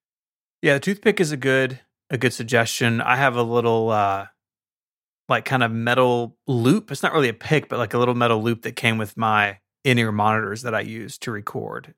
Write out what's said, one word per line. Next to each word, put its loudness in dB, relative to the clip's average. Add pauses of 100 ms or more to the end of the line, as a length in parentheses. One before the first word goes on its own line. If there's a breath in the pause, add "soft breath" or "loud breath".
(640)
Yeah, 4
the 0
toothpick 0
is 0
a -4
good, 0 (300)
a -2
good 2
suggestion. 0
I 2
have 2
a 0
little, 0
uh, 0 (1000)
like, 0
kind 0
of 0
metal 0 (100)
loop. 2
It's -8
not 0
really 2
a -4
pick, -2
but, -4
like, -4
a 0
little 2
metal 2
loop -2
that -10
came 0
with -8
my 0 (260)
in-ear 2
monitors -2
that -4
I -2
use -12
to -8
record. -10